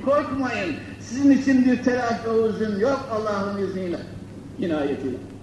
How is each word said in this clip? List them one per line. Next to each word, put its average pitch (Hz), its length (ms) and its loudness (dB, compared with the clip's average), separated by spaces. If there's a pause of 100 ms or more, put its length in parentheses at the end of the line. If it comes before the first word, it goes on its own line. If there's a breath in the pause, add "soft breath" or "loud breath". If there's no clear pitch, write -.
korkmayın. 247 720 0 (260)
Sizin 277 300 2
için 262 340 6
bir 254 180 4
telaş 247 300 2 (140)
ve 226 220 4
hüzün 202 320 -2
yok 254 320 0
Allah'ın 202 540 -2
izniyle, 180 300 -4 (600)
inayetiyle. 139 580 -2 (260)